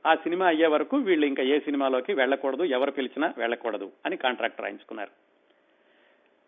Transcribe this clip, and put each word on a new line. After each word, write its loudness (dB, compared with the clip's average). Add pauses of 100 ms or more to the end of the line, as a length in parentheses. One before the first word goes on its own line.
ఆ 6
సినిమా 0
అయ్యే 4
వరకు 2
వీళ్ళు 2
ఇంకా -2
ఏ 2
సినిమాలోకి -2
వెళ్ళకూడదు, 0
ఎవరు 2
పిలిచినా -4
వెళ్ళకూడదు -4 (140)
అని -4
కాంట్రాక్ట్ -2
రాయించుకున్నారు. -10 (1400)